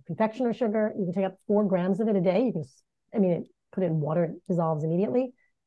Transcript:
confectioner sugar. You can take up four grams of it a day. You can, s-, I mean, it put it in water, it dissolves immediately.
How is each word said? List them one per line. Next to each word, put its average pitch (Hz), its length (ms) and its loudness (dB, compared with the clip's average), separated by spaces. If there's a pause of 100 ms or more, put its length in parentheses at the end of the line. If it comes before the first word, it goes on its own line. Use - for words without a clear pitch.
confectioner 220 480 -2
sugar. 214 440 -2
You 202 60 -2
can 175 80 -4
take 196 140 -2
up 190 100 -6 (100)
four 208 200 2
grams 180 340 0
of 226 80 0
it 214 80 2
a 185 60 2
day. 190 240 2
You 226 60 0
can, 160 100 -4
s-, - 200 -16 (320)
I 240 40 0
mean, 185 140 4
it 160 120 -2 (280)
put 190 100 -2
it 180 40 2
in 160 140 0
water, 160 240 0
it 160 80 -4 (140)
dissolves 160 380 0
immediately. 247 480 0 (340)